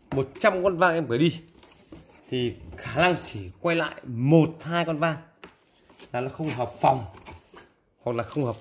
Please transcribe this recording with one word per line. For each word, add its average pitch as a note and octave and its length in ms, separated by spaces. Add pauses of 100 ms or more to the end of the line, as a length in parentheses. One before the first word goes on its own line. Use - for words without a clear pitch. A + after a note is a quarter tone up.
(100)
một C#3 180 (100)
trăm F#3+ 240
con F#3 140
vang F3 180
em E3 120
gửi A#2+ 120
đi D#3 240 (840)
thì B2 280 (200)
khả B2 260
năng F3+ 220
chỉ G2 260 (100)
quay E3 160
lại D#3+ 180 (100)
một, C3+ 440 (120)
hai E3+ 240
con D#3 140
vang D#3 180 (960)
là B2 80
nó C3 80
không D#3 220
hợp A#2+ 200 (100)
phòng C3 240 (1000)
hoặc A#2+ 140
là A#2 60
không C#3 220
hợp A#2 160